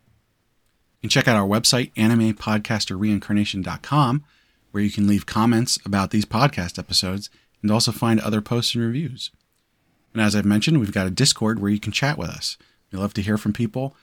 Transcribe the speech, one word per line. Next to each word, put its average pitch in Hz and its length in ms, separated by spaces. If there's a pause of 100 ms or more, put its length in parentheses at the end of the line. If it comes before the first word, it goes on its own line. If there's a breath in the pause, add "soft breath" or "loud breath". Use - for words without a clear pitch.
(1000)
You 110 60
can - 20
check 131 180
out 113 100
our 98 100
website, 117 480
anime 113 380
podcaster 107 680
reincarnation 104 600
dot 90 200
com, 143 420 (480 soft breath)
where 101 120
you 101 80
can 101 160
leave 101 180
comments 117 600
about 98 260
these 107 140
podcast 113 520
episodes 95 520 (320 soft breath)
and 104 100
also 113 200
find 113 280
other 107 220
posts 120 340
and 117 80
reviews. 120 480 (840)
And 110 80
as 104 140
I've 101 100
mentioned, 107 340
we've 101 140
got 95 140
a 92 40
Discord 113 480
where 101 120
you 104 80
can 104 120
chat 147 260
with 87 120
us. - 280 (340 soft breath)
We 95 60
love 101 180
to 104 60
hear 107 160
from 107 160
people, 127 500